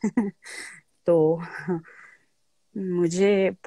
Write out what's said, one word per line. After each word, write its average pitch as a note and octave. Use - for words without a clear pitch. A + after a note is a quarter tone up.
<laughs> G3+
तो E3
मुझे F#3+